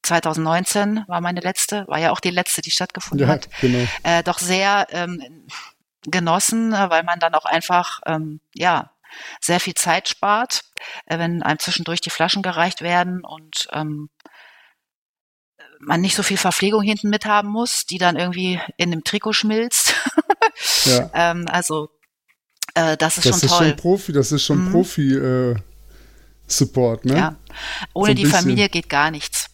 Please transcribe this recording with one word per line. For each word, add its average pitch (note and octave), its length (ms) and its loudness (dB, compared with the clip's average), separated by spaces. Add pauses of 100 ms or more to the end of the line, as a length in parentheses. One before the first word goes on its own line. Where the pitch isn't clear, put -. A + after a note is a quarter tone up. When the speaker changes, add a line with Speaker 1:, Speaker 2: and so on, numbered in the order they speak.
Speaker 1:
zweitausendneunzehn E3+ 1040 0
war F3 120 -4
meine F3 200 -4
letzte, F#3+ 480 -4
war C#3+ 100 -2
ja D#3+ 140 4
auch - 80 -2
die F3+ 100 -2
letzte, F3+ 320 -2
die - 80 -10
stattgefunden - 560 -2
Speaker 2:
Ja, C3+ 80 4
Speaker 1:
hat, - 140 -6 (120)
Speaker 2:
genau. B2 240 2 (200)
Speaker 1:
äh, E3+ 180 2
doch F3 160 -2
sehr, F#3+ 520 2
ähm, F3 300 -6 (880)
genossen, F3+ 640 2
äh, G3 180 2
weil E3 120 4
man F3 160 -2
dann E3 160 0
auch D#3 120 2
einfach, F3 600 0
ähm, D#3 340 -4 (140)
ja, E3 380 0 (480)
sehr F3 180 0
viel F3+ 160 -4
Zeit F3+ 340 0
spart, G#3+ 540 -2 (440)
äh, E3 120 -4
wenn E3+ 240 -2
einem D3+ 160 -2
zwischendurch E3+ 420 -4
die - 100 -8
Flaschen F#3 320 0
gereicht F3+ 400 -2
werden F3 420 0
und, D#3 480 -10
ähm, D3+ 380 -6 (1700)
man E3 200 -2
nicht F#3 160 0
so G#3 60 -2
viel G3 140 0
Verpflegung G3+ 460 2
hinten G#3 280 0
mit G#3+ 160 -2
haben G#3 220 2
muss, A3+ 380 -2
die F3+ 120 -8
dann F3 180 4
irgendwie F3+ 440 -2 (160)
in F3 140 0
dem D#3+ 140 -4
Trikot G#3+ 280 -2
schmilzt. A3 680 0
<laughs> - 840 -2
Speaker 2:
Ja. B2 260 2
Speaker 1:
Ähm, E3+ 360 0
also, D#3 420 -2 (840)
äh, D#3+ 220 2
das D#3+ 220 2
ist - 80 2
Speaker 2:
Das D#3 140 6
Speaker 1:
schon - 60 2
Speaker 2:
ist - 100 4
Speaker 1:
toll. E3 120 6
Speaker 2:
schon D3 80 2
Profi, F3+ 360 0
das C#3+ 200 2
ist C#3+ 120 0
schon - 220 2
Speaker 1:
Mhm. F#3 60 -2
Speaker 2:
Profi, D3+ 420 2
äh, B2+ 420 2 (880)
Support, A#2+ 580 0
ne? C3 120 2
Speaker 1:
Ja. D#3 180 2 (580)
Ohne G3 140 0
Speaker 2:
So G#3+ 60 6
ein - 40 4
Speaker 1:
die - 60 0
Speaker 2:
bisschen. D#3 160 6
Speaker 1:
Familie F#3+ 300 2
geht - 200 -4
gar D3 220 2
nichts. - 440 -8